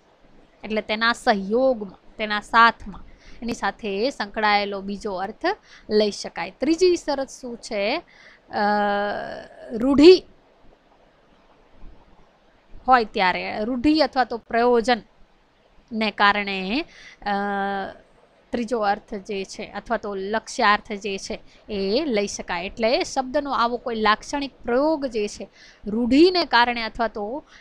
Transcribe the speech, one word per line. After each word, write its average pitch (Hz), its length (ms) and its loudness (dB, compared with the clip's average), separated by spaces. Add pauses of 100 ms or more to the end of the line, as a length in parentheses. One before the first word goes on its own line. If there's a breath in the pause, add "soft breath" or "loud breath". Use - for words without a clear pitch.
(640)
એટલે 214 160 -4
તેના 220 320 -2
સહયોગમાં, 214 1040 0
તેના 214 240 -4
સાથમાં, 226 600 2 (420 soft breath)
એની 233 120 -6
સાથે 202 560 -4
સંકળાયેલો 208 720 0
બીજો 196 340 -8
અર્થ 196 320 -6 (440 soft breath)
લઈ 214 200 2
શકાય. 185 400 -10
ત્રીજી 330 460 2
શરત 269 320 -4
શું 240 280 -14
છે? 226 460 -4 (480 soft breath)
અ, - 40 -10 (1160)
રૂઢિ 277 520 6 (2750)
હોય 254 160 6
ત્યારે, 196 560 -2
રૂઢિ 254 400 2
અથવા 262 240 2
તો 240 140 -8
પ્રયોજનને 226 1700 -2
કારણે, 202 760 0 (380 loud breath)
અ, 208 100 -2 (1160)
ત્રીજો 233 300 -2
અર્થ 208 340 -2
જે 196 300 -8
છે - 320 -14
અથવા 214 200 -4
તો 208 180 -6
લક્ષ્યાર્થ 208 800 0
જે 196 260 -6
છે - 240 -12 (260 soft breath)
એ 202 360 -2
લઈ 214 220 0
શકાય. 185 400 -8
એટલે 240 380 0
શબ્દનો 277 480 -4
આવો 240 240 0
કોઈ 233 180 -6
લાક્ષણિક 220 580 0 (120)
પ્રયોગ 285 420 0
જે 214 220 -4
છે 208 200 -14 (380 soft breath)
રૂઢિને 269 580 4
કારણે 240 380 2
અથવા 220 260 -4
તો 220 360 -10 (160 soft breath)